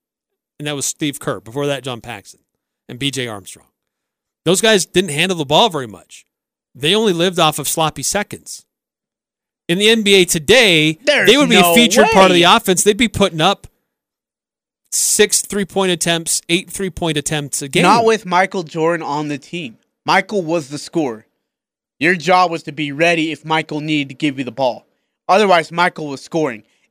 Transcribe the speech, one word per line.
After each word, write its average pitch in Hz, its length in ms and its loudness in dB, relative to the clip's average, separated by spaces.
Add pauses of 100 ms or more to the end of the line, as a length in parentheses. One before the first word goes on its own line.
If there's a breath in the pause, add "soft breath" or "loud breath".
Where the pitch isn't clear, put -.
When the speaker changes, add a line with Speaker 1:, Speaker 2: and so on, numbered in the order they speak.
(580)
Speaker 1:
and 147 80 -10
that 147 80 -4
was 139 120 -6
Steve - 340 -6
Kerr. 123 180 -6
Before 113 280 -6
that, 139 180 -6
John 123 160 -8
Paxson 110 400 -16 (480)
and 127 100 -16
B 139 120 -4
J 131 180 -6
Armstrong. 104 400 -16 (760)
Those 185 160 0
guys 220 260 2
didn't 185 240 -2
handle 170 280 -2
the 151 60 -4
ball 165 240 2
very 147 180 -6
much. 90 400 -20 (480)
They 147 200 -2
only 220 180 0
lived 170 260 -2
off 156 200 0
of 143 100 -6
sloppy 156 340 -4
seconds. - 640 -8 (1000)
In 175 100 0
the 208 100 4
N 226 140 4
B 202 120 4
A 190 100 6
today, 170 680 4 (100)
Speaker 2:
There's 262 260 2
Speaker 1:
they 247 60 8
would 285 120 2
be 220 120 4
Speaker 2:
no 175 120 4
Speaker 1:
a - 20 4
featured 233 380 6
part 190 180 6
of 180 40 2
the 170 100 4
Speaker 2:
way. 185 120 6
Speaker 1:
offense. 185 260 0
They'd 208 140 2
be 226 120 0
putting 170 320 -2
up 190 260 0 (1200)
six - 520 0
three-point 196 500 -2
attempts, 165 560 -4
eight 180 220 -2
three-point 175 460 -6
attempts 147 460 -6
a 143 60 -10
game. 170 160 0
Speaker 2:
Not 220 200 4
with 220 220 0
Michael 185 380 -2
Jordan 160 420 -4
on 147 220 -4
the 147 100 -8
team. 139 400 -14 (260)
Michael 190 380 0
was 160 280 -4
the 190 80 -10
scorer. 120 460 -6 (760)
Your 175 160 2
job 180 340 2
was 165 140 -8
to 160 80 -12
be 147 180 -6
ready 160 400 0
if 147 140 -12
Michael 156 360 -4
needed 151 280 -2
to 135 60 -16
give 135 240 -4
you 135 60 -4
the 120 80 -10
ball. 120 340 -4 (400)
Otherwise, 185 460 2
Michael 170 360 -2
was 135 140 -10
scoring. 139 420 -4 (260)